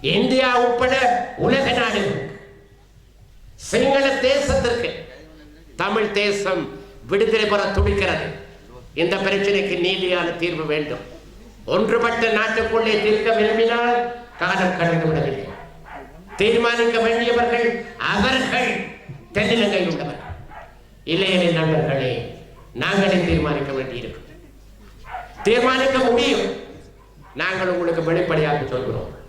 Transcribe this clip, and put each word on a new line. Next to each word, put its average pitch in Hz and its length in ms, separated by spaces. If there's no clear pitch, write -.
இந்தியா 254 480
உட்பட 240 360
உலக 269 340
நாடுகளுக்கு, 220 580
சிங்கள 277 420
தேசத்திற்கு 262 720
தமிழ் 208 360
தேசம் 202 520
விடுதலை 214 380
பெற 202 160
துடிக்கிறது. 190 560
இந்த 170 220
பிரச்சனைக்கு 196 640
நீதியான 180 560
தீர்வு 170 300
வேண்டும். 147 380
ஒன்றுபட்ட 226 680
நாட்டுக்குள்ளே 220 680
தீர்க்க 214 300
விரும்பினால் 233 680
காலம் 185 400
கடந்து 165 300
விடவில்லை. - 400
தீர்மானிக்க 233 640
வேண்டியவர்கள் 233 680
அவர்கள் 247 600
தென்னிலங்கையில் 202 580
உள்ளவர். 151 300
இல்லையெனில் 175 520
நண்பர்களே, 135 540
நாங்களே 185 480
தீர்மானிக்க 147 500
வேண்டியிருக்கும். 123 580
தீர்மானிக்க 262 560
முடியும். 240 460
நாங்கள் 180 400
உங்களுக்கு 170 300
வெளிப்படையாக 156 640
சொல்கிறோம் 107 420